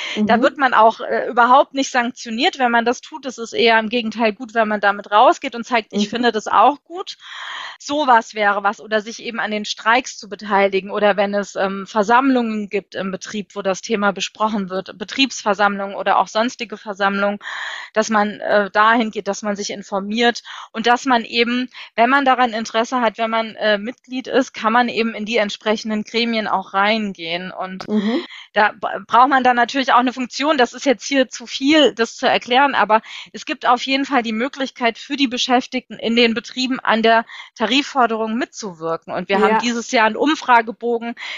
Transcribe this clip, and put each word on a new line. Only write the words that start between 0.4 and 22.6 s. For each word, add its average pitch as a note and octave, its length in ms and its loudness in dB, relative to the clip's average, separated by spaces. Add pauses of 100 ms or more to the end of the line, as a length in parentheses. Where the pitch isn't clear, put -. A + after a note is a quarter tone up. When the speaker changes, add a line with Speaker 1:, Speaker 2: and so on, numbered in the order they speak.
Speaker 1:
wird C#4+ 160 2
man C4+ 160 2
auch, A3 260 4
äh, A3+ 300 -4
überhaupt B3 440 4
nicht C4+ 180 -4
sanktioniert, B3 680 -2
wenn A#3+ 120 2
man A#3 140 2
das B3 160 -2
tut. D4 240 -18
Es B3 120 -10
ist A3+ 160 -12
eher A3+ 260 4
im A3 100 -2
Gegenteil A3 440 -2
gut, A3 200 -14
wenn A3+ 140 0
man G#3+ 140 -2
damit G3+ 300 -2
rausgeht C4 440 4
und A#3 100 -8
zeigt, A#3 280 -2
„Ich G#3 140 0
Speaker 2:
Mhm. - 20 -14
Speaker 1:
finde A#3 220 0
das G#3+ 160 -6
auch A3 360 4
gut.“ F4+ 340 -12 (600)
Sowas C4 560 2
wäre G3+ 280 0
was. G3+ 160 0
Oder G#3+ 220 -2
sich G#3+ 220 -14
eben A3+ 160 -8
an G3+ 120 -4
den G#3+ 140 -4
Streiks - 520 0
zu G#3 120 -18
beteiligen G3 640 0
oder G3+ 260 2
wenn G3+ 160 0
es, G3+ 220 -4
ähm, G3 320 -4
Versammlungen A3+ 800 2
gibt - 260 -6
im F#3+ 160 -4
Betrieb, F#3+ 440 -10
wo G3+ 60 -8
das F#3+ 200 -2
Thema G3+ 300 0
besprochen G3 580 -4
wird, F#3+ 280 -8
Betriebsversammlungen G3+ 1000 -2
oder G3 240 2
auch F#3+ 80 0
sonstige A3 500 -4
Versammlungen, G3+ 640 -2 (540)
dass G#3+ 160 0
man, G#3 300 0
äh, G3+ 320 0
dahin A3 400 2
geht, G#3 160 -6
dass G3 140 -4
man G#3 140 -2
sich G3+ 160 -8
informiert G#3 720 -2 (280)
und A3+ 160 -2
dass B3 180 4
man A#3+ 200 2
eben, A#3+ 440 0 (260)
wenn A#3 140 4
man C#4 160 4
daran B3 280 2
Interesse A3+ 480 -2